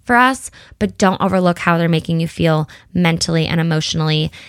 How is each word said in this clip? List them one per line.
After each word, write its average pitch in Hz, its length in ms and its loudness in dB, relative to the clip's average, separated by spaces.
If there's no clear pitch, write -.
for 240 140 0
us, 254 340 0
but 202 200 -2
don't 190 220 2
overlook 185 380 2
how 170 200 0
they're 165 100 0
making 165 320 0
you 165 80 -2
feel 156 400 0
mentally 165 520 0
and 165 140 -2
emotionally, 156 720 -2